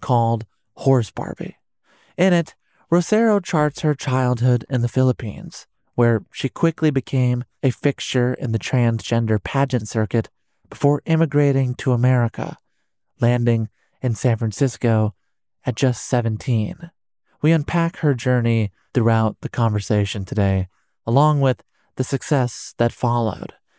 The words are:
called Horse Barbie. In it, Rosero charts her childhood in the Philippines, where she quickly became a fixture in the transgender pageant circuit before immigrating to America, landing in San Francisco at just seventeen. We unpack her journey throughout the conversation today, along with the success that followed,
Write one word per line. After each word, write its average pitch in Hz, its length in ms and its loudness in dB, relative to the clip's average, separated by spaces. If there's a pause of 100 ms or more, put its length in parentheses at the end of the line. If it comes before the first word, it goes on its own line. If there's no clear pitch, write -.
called 117 460 0 (300)
Horse 131 340 2
Barbie. - 460 -10 (600)
In 185 160 4
it, 170 220 -2 (360)
Rosero 214 480 2
charts 151 420 -2
her 151 120 0
childhood 123 760 0
in 127 140 -2
the 120 60 0
Philippines, 127 800 -2 (260)
where 117 380 2
she - 180 -4
quickly 160 400 0
became 127 540 -2 (180)
a 131 80 2
fixture 127 640 -2
in - 180 -6
the 113 60 -2
transgender 117 840 0
pageant 131 440 -2
circuit 110 400 -2 (440)
before 143 340 0
immigrating 143 680 2
to - 160 -2
America, 123 680 0 (640)
landing 117 480 0 (320)
in 120 140 -2
San 117 220 0
Francisco 113 760 0 (540)
at 120 80 -4
just 127 280 -2
seventeen. 113 840 -2 (540)
We 156 80 4
unpack 165 460 0
her 147 180 0
journey 117 560 0 (220)
throughout 113 480 2
the - 80 -6
conversation 107 760 0
today, 98 440 0 (400)
along 143 340 2
with 135 220 0 (320)
the 131 80 -2
success - 720 -4
that 117 160 2
followed, 117 580 -2 (280)